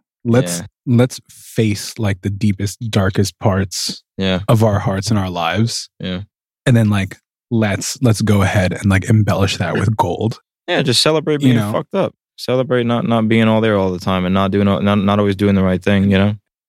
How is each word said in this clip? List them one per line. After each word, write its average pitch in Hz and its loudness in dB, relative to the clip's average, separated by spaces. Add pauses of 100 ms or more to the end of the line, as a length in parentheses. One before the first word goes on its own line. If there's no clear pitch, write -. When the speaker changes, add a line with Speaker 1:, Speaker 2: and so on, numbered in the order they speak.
(240)
Speaker 1:
let's, 131 0
Speaker 2:
Yeah. 107 -12 (200)
Speaker 1:
let's 123 2 (100)
face, - -4
like, 98 -2
the 101 -4
deepest, 101 -4 (120)
darkest 98 0
parts - -4 (160)
Speaker 2:
Yeah. 95 -2
Speaker 1:
of 110 2
our 104 2
hearts 98 -4
and 107 2
our 92 -4
lives. 87 -2 (100)
Speaker 2:
Yeah. 92 -8 (440)
Speaker 1:
And 123 4
then, 107 4
like, 98 -2 (340)
let's, 104 -2
let's 113 2
go 104 2
ahead 92 0
and, - 0
like, 95 0
embellish 101 2
that 82 -4
with 104 0
gold. 104 -2 (300)
Speaker 2:
Yeah, 175 0
just 131 0
celebrate 156 0
Speaker 1:
You 139 2
Speaker 2:
being 123 4
Speaker 1:
know? 104 -2
Speaker 2:
fucked - -6
up. 185 -2 (220)
Celebrate 123 -2
not, 117 0
not 113 2
being 113 2
all 110 2
there 110 2
all 95 0
the 90 -4
time 95 -2
and 92 0
not 98 2
doing, 101 2
not, 98 2
not 101 2
always 101 0
doing 101 2
the 95 2
right 92 0
thing, 101 2
you 98 4
know? 104 2 (340)